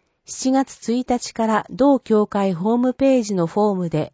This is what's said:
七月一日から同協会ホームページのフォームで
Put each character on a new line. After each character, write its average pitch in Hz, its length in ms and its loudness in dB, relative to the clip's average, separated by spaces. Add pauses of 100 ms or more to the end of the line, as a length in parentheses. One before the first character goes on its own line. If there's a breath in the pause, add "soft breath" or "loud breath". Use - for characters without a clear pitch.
(260)
七 - 260 -4
月 269 240 0 (160)
一 247 120 -2
日 - 280 -4
か 226 140 -2
ら 214 240 0
同 262 280 4
協 214 300 0
会 196 260 -2
ホ 196 200 -2
ー - 20 0
ム 247 180 0
ペ 269 260 2
ー - 40 -2
ジ 208 100 -6
の 170 140 0
フ 208 220 0
ォ - 20 0
ー - 20 -2
ム 180 160 -4
で - 240 -4